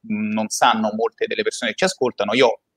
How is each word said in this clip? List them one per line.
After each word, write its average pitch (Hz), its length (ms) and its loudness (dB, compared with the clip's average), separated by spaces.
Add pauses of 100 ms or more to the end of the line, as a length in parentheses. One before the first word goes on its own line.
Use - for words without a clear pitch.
(120)
mm, 107 200 -2
non 107 180 -2
sanno 110 440 2
molte 113 340 -2
delle 107 160 -4
persone 110 280 -4
che - 60 -10
ci - 80 2
ascoltano, 113 480 -2
io 123 280 4 (160)